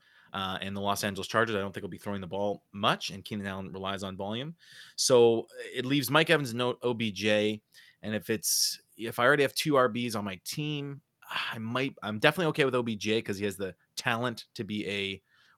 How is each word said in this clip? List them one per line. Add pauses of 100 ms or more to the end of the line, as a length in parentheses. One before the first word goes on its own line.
(340)
uh,
and
the
Los
Angeles
Chargers,
I
don't
think
will
be
throwing
the
ball (100)
much,
and
Keenan
Allen
relies
on
volume. (420)
So (260)
it
leaves
Mike
Evans
and
O-,
O
B
J, (400)
and
if
it's, (160)
if
I
already
have
two
R
Bs
on
my
team, (520)
I
might,
I'm
definitely
okay
with
O
B
J
'cause
he
has
the (220)
talent
to
be
a (360)